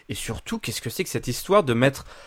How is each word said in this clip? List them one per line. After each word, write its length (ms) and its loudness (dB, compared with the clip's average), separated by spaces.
Et 60 -6
surtout, 420 -6
qu'est-ce 240 -6
que 80 -6
c'est 140 -2
que 60 -6
cette 180 -4
histoire 360 4
de 100 2
mettre 320 2